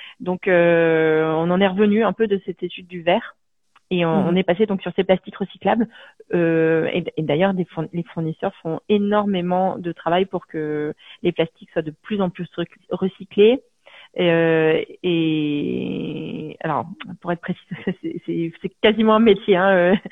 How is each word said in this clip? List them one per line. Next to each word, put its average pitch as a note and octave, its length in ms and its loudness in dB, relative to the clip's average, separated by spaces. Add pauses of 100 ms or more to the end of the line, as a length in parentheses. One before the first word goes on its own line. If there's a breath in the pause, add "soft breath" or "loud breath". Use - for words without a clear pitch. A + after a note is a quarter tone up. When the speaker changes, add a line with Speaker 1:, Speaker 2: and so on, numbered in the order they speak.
(200 loud breath)
Speaker 1:
Donc, F3+ 260 -6
euh, E3 800 4
on D#3+ 240 0
en F3+ 100 2
est G3+ 60 4
revenu G#3 380 2
un F#3+ 80 0
peu A3+ 160 0
de G3 180 0
cette F3+ 160 -10
étude F#3 240 -10
du F3 160 -12
verre. F3 320 0 (560)
Et F3 160 2
on, E3 160 2
Speaker 2:
Mhm. F3+ 60 0
Speaker 1:
on F3 80 2
est F#3 80 2
passé G#3 220 2
donc G3 140 -2
sur F3+ 140 -8
ces G3 100 -2
plastiques F#3 320 0
recyclables. G#3+ 520 -2 (460 loud breath)
Euh, E3 580 2
et, E3+ 120 -2 (120)
et D#3+ 60 -4
d'ailleurs, D#3+ 300 0
des F3+ 120 -2
fourn-, D#3+ 280 -8
les E3+ 120 -6 (100)
fournisseurs E3 480 -6
font D#3+ 260 -6
énormément G3+ 880 0
de E3+ 160 -8
travail F3 320 0
pour F#3 220 -10
que D3+ 480 -6 (280 loud breath)
les F3 100 0
plastiques - 400 -4
soient E3+ 100 -4
de D#3 200 -8
plus G#3 180 -6
en F#3 100 -2
plus F3 260 -10
rec-, E3+ 140 -6 (200)
recyclés. G3+ 680 2 (600 loud breath)
Euh, E3 600 2 (220)
et D#3 1600 -4
alors, C#3 260 -4 (340)
pour E3+ 120 -6
être E3+ 80 -6
précis, - 180 -8 (120)
<laughs> - 320 -8
c'est, E3 220 -8
c'est, E3 280 -6 (100)
c'est G3 180 -10
quasiment G#3+ 360 4
un G#3+ 40 4
métier, G3+ 360 4
hein, F#3+ 140 4
euh, F3+ 240 4 (160)